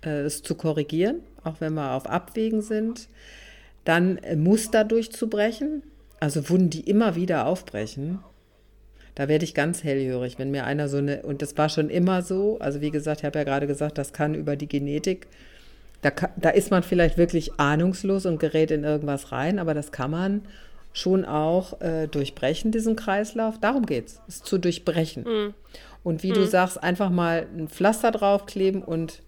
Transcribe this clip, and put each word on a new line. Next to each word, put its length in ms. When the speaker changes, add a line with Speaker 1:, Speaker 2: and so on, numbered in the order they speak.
Speaker 1:
äh, 180
es 200
zu 140
korrigieren, 640
auch 180
wenn 140
wir 180
auf 160
Abwägen 540
sind. 460
Dann, 320
äh, 180
Muster 480
durchzubrechen, 1000
also 300
Wunden, 220
die 100
immer 340
wieder 300
aufbrechen. 760
Da 120
werde 180
ich 100
ganz 280
hellhörig, 540
wenn 140
mir 140
einer 240
so 80
eine, 260
und 180
das 160
war 120
schon 200
immer 320
so, 380
also 220
wie 100
gesagt, 300
ich 40
habe 140
ja 60
gerade 200
gesagt, 320
das 160
kann 220
über 200
die 120
Genetik, 580
da 80
ka-, 240
da 160
ist 180
man 140
vielleicht 340
wirklich 420
ahnungslos 680
und 120
gerät 300
in 140
irgendwas 480
rein, 260
aber 160
das 180
kann 200
man 300
schon 320
auch, 560
äh, 260
durchbrechen, 640
diesen 240
Kreislauf. 640
Darum 280
geht's, 400
es 160
zu 160
durchbrechen. 640
Speaker 2:
Mhm. 300
Speaker 1:
Und 180
wie 100
du 100
Speaker 2:
Mhm. 60
Speaker 1:
sagst, 360
einfach 260
mal 380
ein 120
Pflaster 420
draufkleben 720
und 440